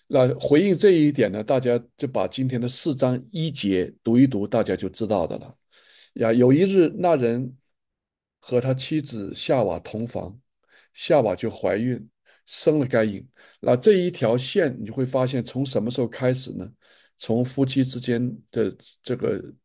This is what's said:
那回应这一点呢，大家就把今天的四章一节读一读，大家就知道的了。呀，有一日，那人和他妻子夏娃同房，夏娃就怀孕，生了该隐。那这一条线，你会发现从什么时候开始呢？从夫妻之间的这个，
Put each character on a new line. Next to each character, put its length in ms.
那 300
回 220
应 180
这 140
一 220
点 180
呢， 100
大 200
家 200
就 140
把 180
今 180
天 140
的 80
四 260
章 240
一 180
节 440
读 140
一 100
读， 180
大 160
家 140
就 140
知 180
道 180
的 120
了。 180
呀， 180
有 180
一 120
日， 340
那 180
人 400
和 180
他 140
妻 280
子 320
夏 300
娃 160
同 260
房， 320
夏 300
娃 120
就 160
怀 280
孕， 280
生 360
了 40
该 200
隐。 200
那 160
这 160
一 180
条 240
线， 460
你 80
会 160
发 200
现 160
从 240
什 160
么 80
时 120
候 60
开 260
始 180
呢？ 160
从 300
夫 180
妻 220
之 140
间 200
的 260
这 140
个， 260